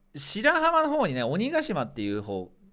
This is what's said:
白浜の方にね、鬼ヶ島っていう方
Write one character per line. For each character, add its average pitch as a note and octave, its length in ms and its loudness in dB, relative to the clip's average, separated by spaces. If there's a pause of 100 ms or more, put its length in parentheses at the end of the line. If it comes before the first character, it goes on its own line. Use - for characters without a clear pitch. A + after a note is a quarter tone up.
(160)
白 A3 360 0
浜 D#4+ 320 4
の D4 60 0
方 C#4 180 2
に C3 60 -2
ね、 B2+ 100 0
鬼 F#3+ 260 0
ヶ D#4 100 0
島 F#3 220 -2
っ - 100 -6
て A2 100 -8
い G2+ 80 -2
う G#2 120 -2
方 F#2+ 300 -8 (200)